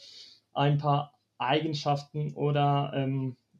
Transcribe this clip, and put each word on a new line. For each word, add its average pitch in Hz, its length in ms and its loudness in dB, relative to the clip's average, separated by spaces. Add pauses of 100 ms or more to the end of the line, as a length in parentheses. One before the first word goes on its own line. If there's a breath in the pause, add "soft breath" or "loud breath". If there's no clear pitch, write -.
(540 loud breath)
ein 147 240 4
paar 147 360 0 (260)
Eigenschaften 147 960 -2
oder, 143 600 2
ähm, 135 440 -2 (220)